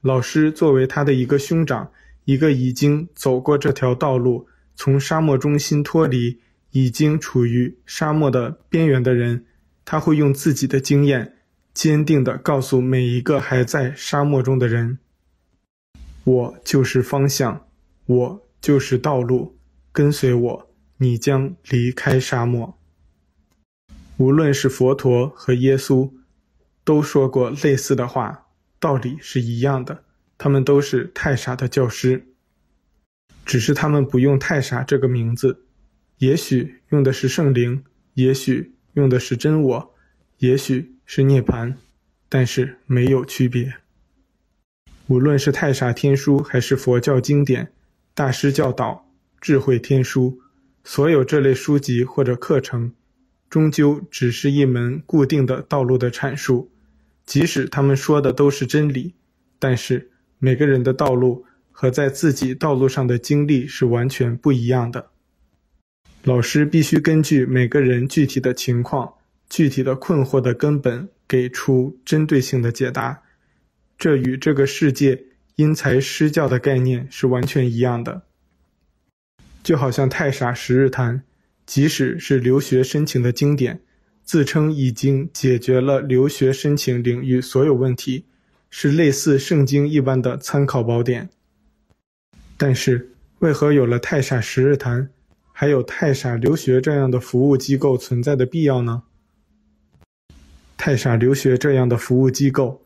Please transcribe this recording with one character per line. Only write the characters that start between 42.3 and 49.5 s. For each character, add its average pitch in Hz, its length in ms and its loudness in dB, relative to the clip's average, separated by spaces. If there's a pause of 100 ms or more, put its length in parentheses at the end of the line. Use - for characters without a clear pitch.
是 127 400 -4
没 123 200 2
有 131 200 0
区 127 240 -2
别。 123 240 -4 (1300)
无 127 120 2
论 143 180 4
是 139 140 0
太 139 220 0
傻 123 180 -2
天 139 240 0
书 139 220 2
还 127 240 -2
是 135 140 0
佛 123 240 0
教 131 200 0
经 143 240 0
典、 123 300 -2 (400)
大 135 180 -2
师 139 200 0
教 139 200 0
导、 - 380 -6 (320)
智 143 160 2